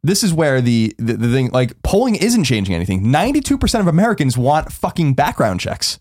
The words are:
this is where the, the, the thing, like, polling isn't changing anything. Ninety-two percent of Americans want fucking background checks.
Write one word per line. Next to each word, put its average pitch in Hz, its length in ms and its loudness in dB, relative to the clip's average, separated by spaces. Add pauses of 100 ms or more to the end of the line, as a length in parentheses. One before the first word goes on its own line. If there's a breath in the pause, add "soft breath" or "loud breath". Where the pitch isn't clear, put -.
this 190 180 2
is 185 100 2
where 147 280 2
the, 117 380 2
the, 113 160 -2
the 117 180 0
thing, 127 180 0
like, 127 320 -2
polling 220 320 0
isn't 220 300 0
changing 101 320 -2
anything. 92 340 -2
Ninety-two 269 480 0
percent 226 240 0
of 175 60 2
Americans 160 500 2
want 143 320 0
fucking 160 440 -2
background 120 440 0
checks. - 420 -6